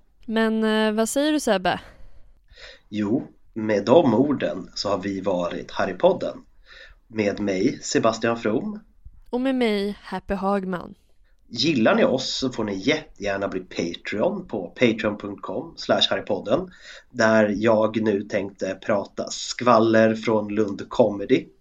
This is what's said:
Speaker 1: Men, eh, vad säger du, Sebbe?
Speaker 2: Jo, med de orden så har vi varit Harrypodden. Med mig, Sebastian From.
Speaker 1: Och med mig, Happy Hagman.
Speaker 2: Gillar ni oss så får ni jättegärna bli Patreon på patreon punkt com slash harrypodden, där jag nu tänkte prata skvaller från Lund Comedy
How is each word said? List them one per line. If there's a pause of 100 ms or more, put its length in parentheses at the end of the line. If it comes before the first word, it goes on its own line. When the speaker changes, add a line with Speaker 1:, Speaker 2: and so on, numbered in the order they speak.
(260)
Speaker 1:
Men,
eh,
vad
säger
du,
Sebbe? (1080)
Speaker 2:
Jo, (280)
med
de
orden
så
har
vi
varit
Harrypodden. (680)
Med
mig,
Sebastian
From. (500)
Speaker 1:
Och
med
mig,
Happy
Hagman. (540)
Speaker 2:
Gillar
ni
oss
så
får
ni
jättegärna
bli
Patreon
på
patreon
punkt
com
slash (100)
harrypodden, (400)
där
jag
nu
tänkte
prata
skvaller
från
Lund
Comedy (140)